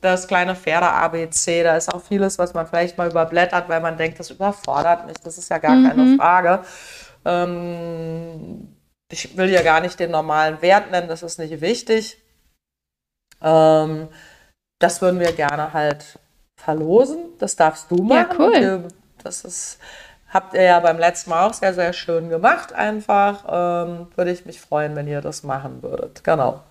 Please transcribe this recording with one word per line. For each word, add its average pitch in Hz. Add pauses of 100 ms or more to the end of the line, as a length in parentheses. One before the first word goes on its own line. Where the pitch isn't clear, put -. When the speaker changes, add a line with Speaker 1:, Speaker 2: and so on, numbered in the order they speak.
Speaker 1:
das 185
kleine 180
Pferde-A 170
B 165
C, 170
da 165
ist 165
auch 180
vieles, 196
was 175
man 165
vielleicht 175
mal 175
überblättert, 170
weil 165
man 165
denkt, 160
das -
überfordert 202
mich, 160
das 165
ist -
ja 165
gar 254
keine 262
Speaker 2:
Mhm. 262
Speaker 1:
Frage. 180 (640)
Ähm, 170 (420)
ich -
will 185
ja 185
gar 160
nicht 180
den 170
normalen 156
Wert 196
nennen, 175
das 165
ist 170
nicht 156
wichtig. 220 (1200)
Ähm, 156 (720)
das 180
würden 180
wir 170
gerne 151
halt 151 (360)
verlosen. 185 (220)
Das 196
darfst -
du 175
Speaker 2:
Ja, 247
Speaker 1:
machen. 349
Speaker 2:
cool. 453
Speaker 1:
Wir, 190 (360)
das -
ist, - (500)
habt -
ihr 185
ja 175
beim 170
letzten 175
Mal 175
auch 226
sehr, 190
sehr 175
schön 165
gemacht 190
einfach. 202
Ähm, 175
würde 180
ich 175
mich 165
freuen, 151
wenn 147
ihr 147
das 151
machen 135
würdet. -
Genau. 147